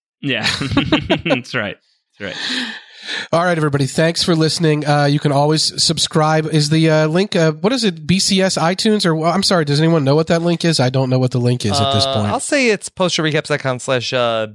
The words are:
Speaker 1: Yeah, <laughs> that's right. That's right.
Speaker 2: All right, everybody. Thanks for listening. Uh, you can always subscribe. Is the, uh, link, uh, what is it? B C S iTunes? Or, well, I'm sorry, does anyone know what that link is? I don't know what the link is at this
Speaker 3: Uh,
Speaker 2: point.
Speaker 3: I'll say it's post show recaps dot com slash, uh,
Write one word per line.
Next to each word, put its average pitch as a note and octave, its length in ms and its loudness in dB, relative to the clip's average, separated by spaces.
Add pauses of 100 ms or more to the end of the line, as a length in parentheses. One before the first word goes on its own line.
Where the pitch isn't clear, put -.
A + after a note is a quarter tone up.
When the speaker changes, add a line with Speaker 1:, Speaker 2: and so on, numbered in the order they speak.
(220)
Speaker 1:
Yeah, B2+ 220 -4
<laughs> - 840 -2
that's C#3 300 -4
right. G#2 220 -6 (420)
That's G2+ 180 -8
right. B3+ 380 -8 (560)
Speaker 2:
All E3 120 0
right, F3+ 140 0
everybody. C#3+ 300 0
Thanks E3 340 0
for F3 140 2
listening. D#3 500 0
Uh, D3 200 2
you C#3+ 140 2
can D3 120 0
always D3 500 0
subscribe. D#3 680 0
Is D3 220 0
the, D#3+ 220 4
uh, D#3 160 4
link, F#3 280 0
uh, D#3+ 180 2
what F3 200 0
is A#3 100 -2
it? D#3+ 220 -2
B F3 140 2
C F#3+ 220 2
S F#3 160 0
iTunes? F#3+ 500 2
Or, D#3+ 80 2
well, D#3+ 160 0
I'm F#3 120 0
sorry, F3 220 2
does C#3+ 140 0
anyone D#3+ 240 4
know C#3 120 4
what D#3+ 120 2
that E3+ 160 0
link E3+ 200 0
is? E3 160 2
I B2+ 120 2
don't C3 180 0
know C3 80 2
what B2+ 140 2
the B2+ 80 -2
link B2 260 0
is - 140 0
at C#3 140 2
this C#3 120 2
Speaker 3:
Uh, C3+ 80 -4
Speaker 2:
point. - 140 -2
Speaker 3:
I'll B3 120 -2
say C4+ 300 0
it's G3+ 200 -2
post F#3 260 -2
show E3 80 -2
recaps D#3 240 -2
dot C#3+ 140 -2
com B2+ 180 -2
slash, B2+ 340 -2
uh, A#2 420 0